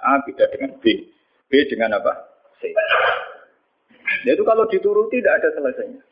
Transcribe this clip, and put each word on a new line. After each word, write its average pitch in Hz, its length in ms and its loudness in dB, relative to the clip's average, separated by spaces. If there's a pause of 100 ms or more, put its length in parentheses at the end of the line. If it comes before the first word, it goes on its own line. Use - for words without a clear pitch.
A 135 240 2
beda - 240 0
dengan - 320 -10
B. - 20 -8 (640)
B - 40 -20 (180)
dengan 110 320 0
apa? - 240 -2 (320)
C. - 160 -10 (1500)
Nah, 123 80 4
itu 190 100 2
kalau 220 240 4
dituruti 208 540 0
tidak 156 180 2
ada 160 140 0
selesainya. 127 580 -6